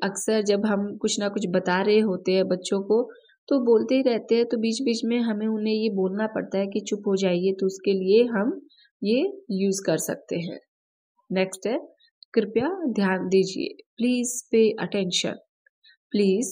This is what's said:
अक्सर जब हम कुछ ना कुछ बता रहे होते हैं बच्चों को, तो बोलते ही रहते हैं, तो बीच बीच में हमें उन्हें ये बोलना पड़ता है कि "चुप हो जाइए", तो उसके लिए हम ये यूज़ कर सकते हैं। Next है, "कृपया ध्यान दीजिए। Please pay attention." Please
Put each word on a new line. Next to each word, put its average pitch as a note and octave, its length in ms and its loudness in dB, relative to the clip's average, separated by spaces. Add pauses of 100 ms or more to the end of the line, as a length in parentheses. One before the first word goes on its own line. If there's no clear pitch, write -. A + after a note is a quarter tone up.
अक्सर G#3+ 400 0
जब G3+ 240 0
हम G3+ 300 -2
कुछ G#3+ 240 -2
ना G3+ 80 -2
कुछ G3+ 200 -2
बता F3+ 340 0
रहे G#3 180 4
होते F#3 320 0
हैं F#3 160 2
बच्चों F#3+ 340 -2
को, G#3+ 280 0 (380)
तो C#4 120 2
बोलते A#3 340 4
ही C4 80 2
रहते A#3 320 0
हैं, A#3 120 4
तो A#3 100 -2
बीच A3+ 260 -2
बीच A#3 220 0
में A#3 160 0
हमें A3 260 -2
उन्हें A3 280 0
ये A3 140 0
बोलना G3 380 -2
पड़ता F#3+ 320 -4
है G3 80 0
कि G3 140 -4
"चुप G#3 260 -6
हो G3 100 2
जाइए", F#3 440 0
तो F#3+ 60 0
उसके F#3+ 260 -2
लिए G3 320 4
हम A#3+ 420 -2 (360)
ये C4 480 0
यूज़ F#3+ 360 0
कर D#3+ 100 2
सकते - 400 -6
हैं। F3 240 -8 (720)
Next F#3+ 340 -4
है, A3+ 120 -2 (560)
"कृपया A3 340 0 (160)
ध्यान F#3+ 440 0
दीजिए। - 540 0 (200)
Please B3 520 -2
pay A3 340 4
attention." F#3 500 -4 (760)
Please G3+ 360 2